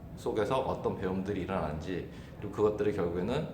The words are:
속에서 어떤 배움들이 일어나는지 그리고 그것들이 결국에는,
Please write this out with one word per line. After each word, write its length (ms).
속에서 420
어떤 380
배움들이 440
일어나는지 680
그리고 160
그것들이 400
결국에는, 580